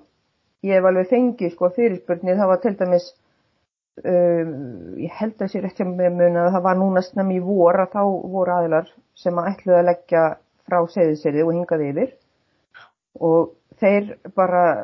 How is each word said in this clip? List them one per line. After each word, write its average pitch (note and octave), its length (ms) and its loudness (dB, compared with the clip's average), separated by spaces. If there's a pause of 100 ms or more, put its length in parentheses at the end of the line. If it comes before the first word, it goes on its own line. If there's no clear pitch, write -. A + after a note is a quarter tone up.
(640)
Ég G3 120 0
hef F#3 100 4
alveg F#3 240 2
fengið, A#3+ 420 0
sko, F3+ 200 -2
fyrirspurnir, F#3 680 -2
það G3 140 2
var F#3 100 0
til G3+ 140 -2
dæmis, F3+ 320 0 (880)
um, E3+ 560 0 (420)
ég - 220 -12
held G#3+ 240 -8
að F#3+ 100 -6
sé G3+ 120 -8
rétt F#3+ 180 -8
hjá F#3 60 -4
mér F3+ 260 0
muna F3 320 2
að F#3 100 2
það F3+ 100 0
var F#3 140 2
núna F#3 240 2
snemma F#3+ 320 -4
í F3+ 60 -2
vor F3+ 380 2
að F#3 120 -2
þá G3+ 100 -2 (240)
voru F#3 280 -2
aðilar E3+ 380 0 (220)
sem - 260 -4
að E3+ 120 -4
ætluðu F#3 280 2
að F3 80 4
leggja F3 360 2 (440)
frá F3+ 180 0
Seyðisfirði D#3 600 0
og E3 80 0
hingað E3+ 320 -2
yfir. D#3 280 -4 (1040)
Og E3 380 0 (220)
þeir G3+ 340 0 (200)
bara, F3+ 340 0 (200)